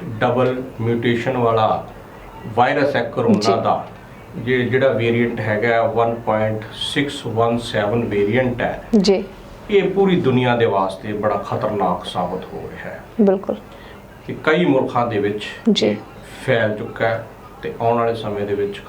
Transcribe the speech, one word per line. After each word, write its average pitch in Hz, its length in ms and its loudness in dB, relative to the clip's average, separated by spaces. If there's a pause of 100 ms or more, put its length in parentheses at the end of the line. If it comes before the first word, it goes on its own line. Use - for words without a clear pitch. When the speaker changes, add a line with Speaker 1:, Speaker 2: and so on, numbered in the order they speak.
Speaker 1:
ਡਬਲ 127 580 0 (200)
ਮਿਊਟੇਸ਼ਨ 117 560 0
ਵਾਲਾ 110 500 2 (680)
ਵਾਇਰਸ 135 400 2
ਹੈ 117 200 -2
ਕਰੋਨਾ 113 240 4
Speaker 2:
ਜੀ। 117 140 2
Speaker 1:
ਦਾ, 104 340 0 (500)
ਜੇ 123 220 0
ਜਿਹੜਾ 123 280 2
ਵੇਰੀਐਂਟ 117 520 2
ਹੈਗਾ, 110 440 2
ਵਨ 117 320 0
ਪੁਆਇੰਟ 110 460 0 (120)
ਸਿਕਸ - 520 -4
ਵਨ 117 320 2
ਸੈਵਨ 117 460 -2
ਵੇਰੀਐਂਟ 110 580 0
ਹੈ, - 220 -2 (180)
Speaker 2:
ਜੀ। 190 220 4 (460)
Speaker 1:
ਇਹ 196 200 4
ਪੂਰੀ 190 320 4
ਦੁਨੀਆ 123 340 4
ਦੇ 113 100 4
ਵਾਸਤੇ 98 480 0
ਬੜਾ 101 220 0
ਖਤਰਨਾਕ 101 680 -2
ਸਾਬਤ 90 380 -4 (100)
ਹੋ - 80 -10
ਰਿਹਾ - 320 -12
ਹੈ। - 100 -14 (180)
Speaker 2:
ਬਿਲਕੁਲ। 196 340 2 (720)
Speaker 1:
ਕਿ 120 160 -8
ਕਈ 165 220 4
ਮੁਲਕਾਂ 123 420 2
ਦੇ 104 120 -2
ਵਿੱਚ 104 240 -2 (280)
Speaker 2:
ਜੀ। 110 160 2
Speaker 1:
ਇਹ 104 80 2 (500)
ਫੈਲ 113 320 2
ਚੁੱਕਾ - 300 -2
ਹੈ - 200 -2 (340)
ਤੇ 104 200 -6
ਆਉਣ 117 160 2
ਵਾਲੇ 117 180 0
ਸਮੇਂ 104 300 -4
ਦੇ 101 100 -2
ਵਿੱਚ 101 340 -4